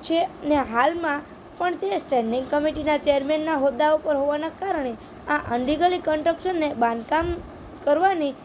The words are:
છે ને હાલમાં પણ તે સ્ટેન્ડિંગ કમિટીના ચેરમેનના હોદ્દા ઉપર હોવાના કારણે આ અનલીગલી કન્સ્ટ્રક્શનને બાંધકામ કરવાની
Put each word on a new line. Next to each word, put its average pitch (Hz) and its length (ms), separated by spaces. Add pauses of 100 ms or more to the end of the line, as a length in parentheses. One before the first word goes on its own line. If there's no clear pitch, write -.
છે 330 140 (280)
ને 294 140 (100)
હાલમાં 294 540 (320)
પણ 349 240
તે 392 220
સ્ટેન્ડિંગ 247 480
કમિટીના 302 460 (100)
ચેરમેનના 302 560
હોદ્દા 285 340
ઉપર 311 240
હોવાના 294 400
કારણે 320 300 (420)
આ 294 80 (120)
અનલીગલી 311 540
કન્સ્ટ્રક્શનને 330 600 (140)
બાંધકામ 285 540 (480)
કરવાની 311 500 (100)